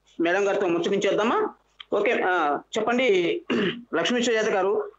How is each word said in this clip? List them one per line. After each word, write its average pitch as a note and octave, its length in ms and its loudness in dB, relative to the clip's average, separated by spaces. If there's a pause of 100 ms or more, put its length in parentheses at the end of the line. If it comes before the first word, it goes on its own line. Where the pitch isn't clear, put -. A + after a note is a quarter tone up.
(200)
మేడం F#3 280 2
గారితో F#3 200 0
ముచ్చటించేద్దామా? G3+ 840 0 (400)
ఓకే, G#3+ 320 0
ఆ, D#3+ 340 0 (180)
చెప్పండి A3 600 2 (540)
లక్ష్మీ A3+ 280 0
సుజాత A3+ 260 0
గారు, G3+ 500 0